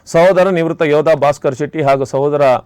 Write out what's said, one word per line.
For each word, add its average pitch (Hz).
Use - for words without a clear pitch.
ಸಹೋದರ 180
ನಿವೃತ್ತ 165
ಯೋಧ 151
ಭಾಸ್ಕರ್ 143
ಶೆಟ್ಟಿ 147
ಹಾಗೂ 139
ಸಹೋದರ 143